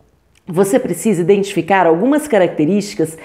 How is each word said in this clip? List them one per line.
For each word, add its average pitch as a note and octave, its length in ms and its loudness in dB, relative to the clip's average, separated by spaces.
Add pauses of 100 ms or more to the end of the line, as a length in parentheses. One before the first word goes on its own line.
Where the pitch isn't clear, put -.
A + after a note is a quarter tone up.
(460)
Você G3 340 0
precisa F3 400 -2
identificar F#3+ 680 0
algumas B3 400 0
características F3 1000 0